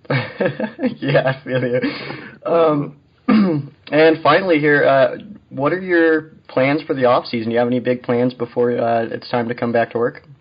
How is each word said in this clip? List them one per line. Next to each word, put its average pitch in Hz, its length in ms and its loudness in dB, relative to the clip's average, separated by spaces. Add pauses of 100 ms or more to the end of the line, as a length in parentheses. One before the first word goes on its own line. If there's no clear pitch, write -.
(100)
<laughs> 180 920 -4
Yeah, 135 380 0
I - 60 -20
feel 127 180 -4
you. 123 180 -2 (640)
Um, 156 520 0 (320)
<clears throat> 180 440 2 (200)
and 156 320 4
finally 170 340 2
here, 147 260 2
uh, 135 320 4 (340)
what 135 220 -2
are 185 80 -4
your 165 520 2 (160)
plans 143 340 0
for 147 120 -6
the 135 100 0
off 123 220 2
season? 113 240 -6
Do - 20 -2
you 113 60 0
have 120 100 2
any 123 120 0
big 123 220 -2
plans 123 320 0
before, 120 420 -2
uh, 117 280 0
it's 120 260 -10
time 120 180 -2
to 120 60 -6
come 120 180 -4
back 117 200 0
to 117 60 -4
work? 127 240 -4 (180)